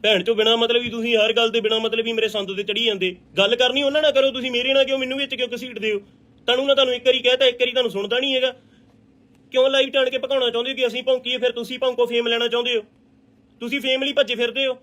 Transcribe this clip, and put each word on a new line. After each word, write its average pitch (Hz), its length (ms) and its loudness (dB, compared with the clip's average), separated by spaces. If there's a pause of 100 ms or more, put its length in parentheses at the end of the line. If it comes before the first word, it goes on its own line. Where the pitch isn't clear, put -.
ਭੈਣ 208 200 4
ਚੋ 226 120 0
ਬਿਨਾਂ 220 220 4
ਮਤਲਬ 233 260 2
ਹੀ 240 80 -6
ਤੁਸੀਂ 233 260 -2
ਹਰ 220 160 4
ਗੱਲ 226 180 2
ਦੇ 226 100 0
ਬਿਨਾਂ 220 200 0
ਮਤਲਬ 226 260 -2
ਹੀ 233 60 -2
ਮੇਰੇ 226 160 0
ਸੰਦ 196 280 -6
ਤੇ 202 60 -6
ਚੜੀ 214 220 -2
ਜਾਂਦੇ। 185 320 -2 (220)
ਗੱਲ 208 180 4
ਕਰਨੀ 254 260 2
ਉਹਨਾਂ 285 200 2
ਨਾਲ 302 100 4
ਕਰੋ, 269 180 4
ਤੁਸੀਂ 254 200 -6
ਮੇਰੇ 247 220 0
ਨਾਲ 269 120 4
ਕਿਉਂ, 269 140 -2
ਮੈਨੂੰ 262 200 -4
ਵਿੱਚ 269 160 -4
ਕਿਉਂ 247 200 -4
ਘਸੀਟਦੇ 226 380 -6
ਹੋ? 202 80 -4 (460)
ਤਣੂ 254 200 2
ਨਾਲ 277 80 4
ਤੁਹਾਨੂੰ 262 200 4
ਇੱਕ 247 120 -2
ਵਾਰੀ 262 120 4
ਕਹਿਤਾ, 254 260 2
ਇੱਕ 247 120 2
ਵਾਰੀ 247 140 0
ਤੁਹਾਨੂੰ 240 200 0
ਸੁਣਦਾ 202 280 -2
ਨਹੀਂ 269 160 -2
ਹੈਗਾ। 254 200 0 (960)
ਕਿਉਂ 262 200 2
ਲਾਈਵ 269 200 0
ਟਾਣ 262 200 0
ਕੇ 254 80 -4
ਭਕਾਉਣਾ 254 320 -2
ਚਾਹੁੰਦੇ 233 200 -4
ਹੋ 262 60 -6
ਕਿ 254 100 0
ਅਸੀਂ 240 160 -4
ਭੌਂਕੀਏ, 254 360 -2
ਫਿਰ 247 140 0
ਤੁਸੀਂ 240 260 -8
ਭੌਂਕੋ, 247 280 0
ਫੇਮ 233 220 -2
ਲੈਣਾ 233 200 0
ਚਾਹੁੰਦੇ 240 280 -2
ਹੋ? 208 60 -2 (800)
ਤੁਸੀਂ 240 200 -4
ਫੇਮ 262 220 -2
ਲਈ 285 100 -2
ਭੱਜੇ 247 220 0
ਫਿਰਦੇ 240 320 -2
ਹੋ। 254 160 -4